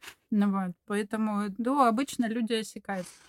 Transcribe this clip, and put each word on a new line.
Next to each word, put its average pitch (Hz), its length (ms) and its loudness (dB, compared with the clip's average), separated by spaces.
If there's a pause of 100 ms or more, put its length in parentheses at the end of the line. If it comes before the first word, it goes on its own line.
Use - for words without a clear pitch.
(300)
Ну 202 220 4
вот, 185 200 -2 (140)
поэтому, 208 600 -2 (100)
да, 240 300 4
обычно 233 400 0
люди 226 260 -2
осекаются. 202 580 -6 (160)